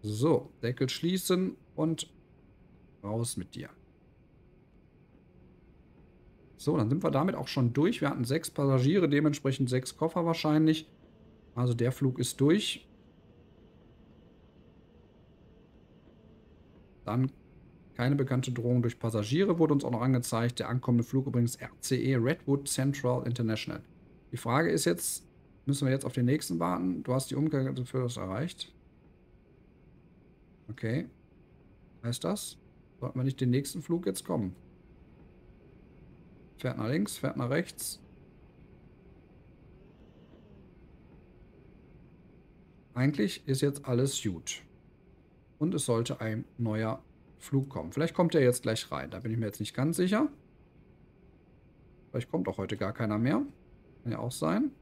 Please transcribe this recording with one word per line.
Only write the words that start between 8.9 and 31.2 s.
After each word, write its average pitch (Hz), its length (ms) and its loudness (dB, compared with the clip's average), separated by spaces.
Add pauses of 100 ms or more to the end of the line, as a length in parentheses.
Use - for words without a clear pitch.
dementsprechend 143 640 2
sechs 127 280 -2
Koffer 165 280 0
wahrscheinlich. 156 680 4 (640)
Also 123 180 2
der 120 180 2
Flug 131 280 0
ist - 200 -4
durch. 160 480 2 (4000)
Dann 127 280 0 (640)
keine 131 200 2
bekannte 127 360 0
Drohung 120 320 2
durch 120 160 0
Passagiere 120 580 2
wurde 156 160 4
uns 139 100 2
auch - 60 -2
noch 117 120 -2
angezeigt. 120 580 2
Der - 100 -4
ankommende 120 340 2
Flug 135 220 -2
übrigens 120 300 2
R - 240 -12
C 127 320 0
E 135 40 2
Redwood 139 520 0
Central 131 580 0
International. 113 560 -2 (500)
Die 120 60 -8
Frage 143 320 2
ist 165 160 2
jetzt, - 420 0 (380)
müssen 139 220 0
wir 131 40 4
jetzt 135 140 0
auf 120 80 -4
den 123 120 2
nächsten 151 340 0
warten? 90 420 0
Du - 100 -4
hast 131 200 -2
die - 40 -4
Umkehrkette 135 520 0
für 131 160 -2
das 120 140 -4
erreicht. 98 540 -6 (2000)
Okay. 113 400 -4 (920)